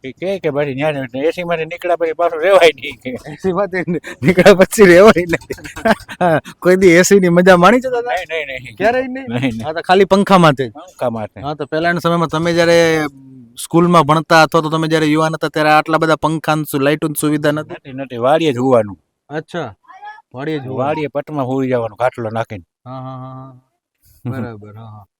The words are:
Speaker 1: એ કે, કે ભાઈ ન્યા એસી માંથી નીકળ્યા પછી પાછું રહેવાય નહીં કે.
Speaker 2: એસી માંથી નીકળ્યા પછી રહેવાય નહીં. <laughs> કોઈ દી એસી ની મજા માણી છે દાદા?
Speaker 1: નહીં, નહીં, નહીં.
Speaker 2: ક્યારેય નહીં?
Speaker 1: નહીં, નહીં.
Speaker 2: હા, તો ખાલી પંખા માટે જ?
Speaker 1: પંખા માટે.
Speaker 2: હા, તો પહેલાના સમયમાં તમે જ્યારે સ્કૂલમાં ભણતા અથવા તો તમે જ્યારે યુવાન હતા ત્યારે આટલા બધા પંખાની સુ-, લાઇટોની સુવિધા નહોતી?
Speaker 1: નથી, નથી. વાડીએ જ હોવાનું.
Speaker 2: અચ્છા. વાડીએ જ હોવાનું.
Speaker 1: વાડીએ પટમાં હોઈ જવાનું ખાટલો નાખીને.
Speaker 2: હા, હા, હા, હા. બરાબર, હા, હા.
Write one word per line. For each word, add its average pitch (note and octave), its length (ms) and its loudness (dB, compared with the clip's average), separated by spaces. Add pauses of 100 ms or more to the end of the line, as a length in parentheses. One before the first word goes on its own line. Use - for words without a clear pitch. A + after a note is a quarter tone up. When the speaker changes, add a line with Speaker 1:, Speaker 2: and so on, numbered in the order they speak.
Speaker 1:
એ C3 80 -14
કે, F#3+ 260 -8
કે D#3+ 120 -4
ભાઈ C#3 240 -4
ન્યા D3 160 -2 (240)
એસી D#3+ 300 -4
માંથી E3 200 -4
નીકળ્યા E3+ 320 -4
પછી E3 160 -4
પાછું E3 300 -2
રહેવાય F3 340 6
નહીં C3+ 200 -12
કે. B2+ 140 -14
Speaker 2:
એસી D3+ 420 -8
માંથી F3+ 400 -4 (300)
નીકળ્યા F3+ 320 6
પછી F#3+ 300 4
રહેવાય F3+ 400 6
નહીં. - 1160 -4 (120)
<laughs> - 60 -20
કોઈ F3+ 180 2
દી F#3+ 120 4
એસી F3+ 320 6
ની F#3 80 2
મજા F3+ 280 6
માણી G3+ 240 4
છે B3+ 100 -6
દાદા? A#3+ 200 -4
Speaker 1:
નહીં, D#3+ 360 -6
નહીં, C3 160 -14
નહીં. B2 140 -20
Speaker 2:
ક્યારેય B3 260 0
નહીં? C4 260 -10
Speaker 1:
નહીં, A#2+ 120 -4
નહીં. G#3+ 240 -4
Speaker 2:
હા, D#3+ 80 -6
તો E3 100 -6
ખાલી F#3+ 220 2
પંખા F#3+ 340 2
માટે C#3 300 2
જ? A2 40 -14
Speaker 1:
પંખા C3+ 380 -8
માટે. G#2+ 300 -10
Speaker 2:
હા, C#3+ 140 -8
તો C#3+ 120 -10
પહેલાના E3+ 320 -4
સમયમાં E3+ 300 0
તમે E3 240 -2
જ્યારે E3 540 2 (520)
સ્કૂલમાં E3+ 440 2
ભણતા D#3+ 400 2
અથવા E3 180 2
તો D#3 100 -6
તમે D#3+ 180 -4
જ્યારે D#3+ 180 0
યુવાન D#3 280 0
હતા D3+ 140 -6
ત્યારે D3+ 220 0
આટલા D#3 280 2
બધા D#3+ 180 0
પંખાની D#3 540 -2
સુ-, D3 80 -4
લાઇટોની D3+ 420 -2
સુવિધા D3+ 300 0
નહોતી? D3+ 240 -8
Speaker 1:
નથી, C#3+ 180 -18
નથી. B2+ 240 -12
વાડીએ D3 360 0
જ A#2 40 -4
હોવાનું. A#2 420 0 (300)
Speaker 2:
અચ્છા. D3+ 460 -12 (600)
વાડીએ D3 200 -8
જ D3+ 40 -6
હોવાનું. C3 200 -10
Speaker 1:
વાડીએ D3 300 -4
પટમાં C#3+ 380 -6
હોઈ C3 220 -4
જવાનું A#2 280 -4
ખાટલો A#2+ 340 -4
નાખીને. A2+ 340 -8 (200)
Speaker 2:
હા, C3 160 -16
હા, C3 160 -14
હા, C3 180 -16
હા. - 1040 -16
બરાબર, G#2+ 360 -14
હા, A2+ 80 -20
હા. G#2+ 220 -20 (120)